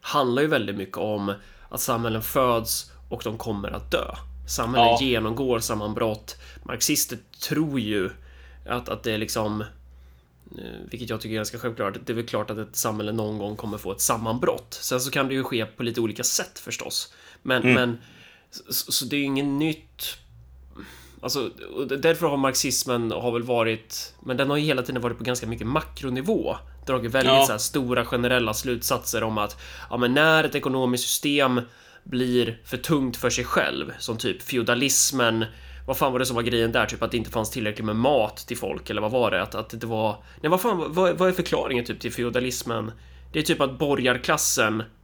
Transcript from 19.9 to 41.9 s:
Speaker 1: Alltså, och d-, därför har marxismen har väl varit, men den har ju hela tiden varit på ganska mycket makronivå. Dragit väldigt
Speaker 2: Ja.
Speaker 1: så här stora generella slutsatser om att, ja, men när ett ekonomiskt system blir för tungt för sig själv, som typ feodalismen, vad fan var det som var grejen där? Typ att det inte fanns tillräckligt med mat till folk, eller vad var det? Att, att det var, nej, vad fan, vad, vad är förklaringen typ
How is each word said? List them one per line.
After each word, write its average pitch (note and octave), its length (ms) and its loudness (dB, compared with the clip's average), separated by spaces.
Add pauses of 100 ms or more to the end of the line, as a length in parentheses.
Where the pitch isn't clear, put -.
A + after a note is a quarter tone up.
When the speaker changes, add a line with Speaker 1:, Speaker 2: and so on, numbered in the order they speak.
Speaker 1:
Alltså, B2 280 -2 (260)
och C3 120 -4
d-, C3 100 -2
därför D#3+ 300 4
har C#3+ 100 2
marxismen B2+ 720 2
har A2 200 0
väl A#2 120 0
varit, A2+ 680 0 (120)
men C3 120 -2
den C#3 120 2
har C#3+ 80 2
ju D3+ 60 0
hela C#3 180 2
tiden B2 200 -2
varit A#2+ 160 -2
på A#2 60 -8
ganska B2 240 -2
mycket A2+ 200 -4
makronivå. C#3 880 -2 (300)
Dragit A#2+ 260 0
väldigt C3 220 6
Speaker 2:
Ja. C3+ 120 10
Speaker 1:
så A#2 60 2
här G#2+ 80 0
stora B2 460 2
generella A#2+ 480 2
slutsatser A#2+ 680 -2
om A2 140 0
att, G#2 240 -2 (280)
ja, - 80 -4
men B2 160 4
när D#3 300 6
ett C#3+ 120 0
ekonomiskt C3 480 2
system C#3 580 2 (420)
blir B2 600 2
för - 120 -6
tungt C3+ 400 0
för B2 120 0
sig A#2 160 0
själv, D2 540 0
som A2+ 180 -6
typ A2 240 -2
feodalismen, A#2+ 1040 2 (420)
vad C3 100 -2
fan C#3 140 2
var B2 80 0
det C3 60 2
som B2 100 -2
var A#2 80 0
grejen A2+ 280 2
där? A#2 140 4
Typ A2+ 180 -4
att A2+ 80 -2
det B2 60 0
inte G#2+ 120 -4
fanns A2 220 -2
tillräckligt G#2+ 340 -4
med G#2+ 100 0
mat A#2 420 4
till - 200 -8
folk, - 320 -6
eller G#2 120 -2
vad G#2+ 100 0
var A#2+ 200 4
det? F#2 100 2
Att, A2 140 -4
att A2 260 -6
det A#2 60 -6
var, A2 280 0 (260)
nej, D3+ 80 2
vad F#3 120 4
fan, G3 220 2 (100)
vad, F3+ 240 4
vad F#3 120 4
är F3+ 40 0
förklaringen B2 520 0
typ - 140 -8